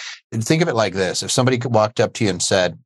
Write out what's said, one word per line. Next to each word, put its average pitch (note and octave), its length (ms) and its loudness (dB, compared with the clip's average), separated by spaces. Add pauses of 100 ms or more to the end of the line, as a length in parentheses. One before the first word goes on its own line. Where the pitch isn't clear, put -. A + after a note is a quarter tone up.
(320)
think D#3 300 0
of E3+ 60 0
it C3+ 60 -2
like G#2 200 0
this. F#2 280 -2
If F#2+ 80 -6
somebody B2+ 300 2
c-, B2+ 80 -4
walked G#2+ 320 2
up G#2+ 140 0
to A2+ 100 -2
you G2 60 2
and F2+ 120 -4
said, F2+ 420 0